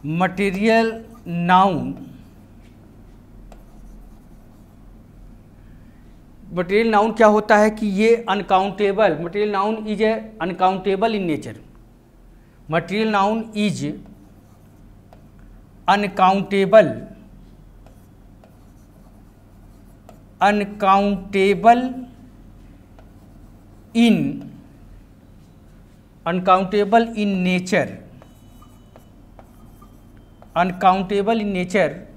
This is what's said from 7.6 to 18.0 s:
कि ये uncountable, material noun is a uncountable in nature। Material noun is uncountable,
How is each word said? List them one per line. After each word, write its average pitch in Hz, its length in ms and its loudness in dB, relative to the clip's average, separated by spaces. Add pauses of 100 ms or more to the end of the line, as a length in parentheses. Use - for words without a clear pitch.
कि 214 160 -6
ये 214 280 2 (140)
uncountable, 190 920 0
material 208 300 -4
noun 214 340 -4
is 208 140 -6
a 220 120 2 (280)
uncountable 190 760 0
in 196 120 -4
nature। 135 300 -6 (1120)
Material 180 420 -2
noun 214 300 0 (140)
is 208 260 -2 (2000)
uncountable, 196 1040 4 (3500)